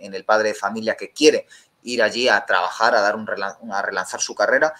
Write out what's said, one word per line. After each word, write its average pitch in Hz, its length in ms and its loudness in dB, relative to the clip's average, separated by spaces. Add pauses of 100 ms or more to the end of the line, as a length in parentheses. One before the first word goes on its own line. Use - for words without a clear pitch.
en 98 80 -16
el 95 120 -12
padre 107 260 2
de 104 40 -2
familia 110 400 -4
que - 160 -12
quiere - 360 4 (380)
ir 120 180 -2
allí 110 260 0
a 104 160 2
trabajar, 101 520 2
a 107 40 4
dar 101 140 2
un 110 100 -8
relan-, 98 320 -6 (160)
a 98 80 -2
relanzar 98 400 -6
su - 140 -6
carrera, 131 460 2